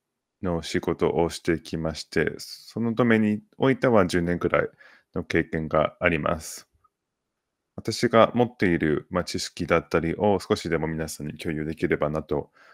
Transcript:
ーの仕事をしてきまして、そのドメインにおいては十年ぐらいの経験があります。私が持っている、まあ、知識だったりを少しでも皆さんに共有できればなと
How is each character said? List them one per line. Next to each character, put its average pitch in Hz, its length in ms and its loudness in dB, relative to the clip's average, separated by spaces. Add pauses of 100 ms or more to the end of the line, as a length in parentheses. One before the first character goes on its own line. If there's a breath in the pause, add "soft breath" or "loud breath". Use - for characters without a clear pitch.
(420)
ー - 20 -4
の 85 180 -2
仕 - 200 -4
事 82 320 0
を 82 160 2
し - 100 -12
て 82 200 0
き - 180 -8
ま 80 160 -4
し - 100 -12
て、 - 320 -2
そ - 420 -14
の 117 140 -2
ド 120 140 0
メ 113 100 4
イ - 40 4
ン - 20 2
に 107 200 0 (140)
お 135 140 2
い 127 100 0
て 135 80 2
は 104 180 6
十 87 140 0
年 85 160 0
ぐ 82 140 -2
ら - 140 2
い - 40 -4 (460 soft breath)
の 90 100 -6
経 82 200 0
験 80 220 -6
が 76 320 2
あ - 120 0
り 80 80 2
ま 76 220 -2
す。 - 280 -16 (1080)
私 - 360 -2
が 113 240 6
持 120 100 4
っ 113 100 -4
て 104 120 0
い 82 120 4
る、 - 300 0
ま 90 140 -2
あ、 - 20 -18
知 - 160 -6
識 - 260 -8
だ 85 120 4
っ 80 100 -4
た 85 100 2
り 80 160 -2
を 101 260 2
少 104 160 -2
し - 120 -6
で 80 80 0
も 78 100 -2
皆 80 220 -6
さ - 160 -12
ん - 40 -8
に 78 100 -12
共 80 160 -6
有 76 100 -6
で 78 100 -6
き 87 140 -2
れ 80 80 2
ば 76 140 -2
な 78 120 -4
と - 300 -6 (220 soft breath)